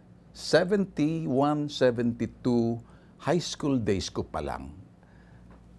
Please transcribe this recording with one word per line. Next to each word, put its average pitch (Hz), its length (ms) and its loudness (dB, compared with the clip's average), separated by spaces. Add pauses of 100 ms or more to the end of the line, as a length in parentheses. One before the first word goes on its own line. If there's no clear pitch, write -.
(360)
seventy-one, 156 1400 0
seventy-two, 120 1040 2 (400)
high 160 240 0
school 139 400 -2
days 98 320 0
ko - 80 -4
pa 78 240 -6
lang. 67 240 -8 (1120)